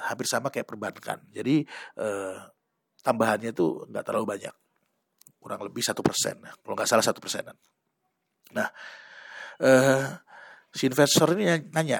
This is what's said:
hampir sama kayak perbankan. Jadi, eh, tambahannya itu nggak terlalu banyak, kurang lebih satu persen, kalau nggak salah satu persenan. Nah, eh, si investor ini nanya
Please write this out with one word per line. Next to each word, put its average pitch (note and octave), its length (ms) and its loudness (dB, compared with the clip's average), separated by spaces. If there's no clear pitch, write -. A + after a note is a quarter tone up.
hampir A#2 160 -6
sama B2 220 -2
kayak B2 160 -6
perbankan. - 640 -10
Jadi, B2+ 320 0
eh, G2 380 -6
tambahannya A2+ 480 0
itu - 400 0
nggak - 160 -6
terlalu G#2 320 -2
banyak, - 160 -14
kurang - 160 -10
lebih G#2 240 -8
satu - 160 -2
persen, - 400 0
kalau - 400 -12
nggak G#2+ 80 -2
salah A2 160 6
satu A#2 160 0
persenan. - 340 -8
Nah, G#2+ 160 -2
eh, C3 480 6
si - 160 0
investor D3 480 4
ini F3 320 0
nanya D#3 320 0